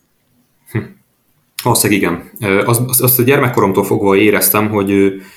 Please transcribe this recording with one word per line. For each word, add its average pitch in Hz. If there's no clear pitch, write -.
Hm. 110
Valószínűleg 107
igen. 87
Ö, 101
az-, 120
az-, -
azt 127
a 120
gyermekkoromtól 120
fogva 101
éreztem, 107
hogy, 101
ö, 98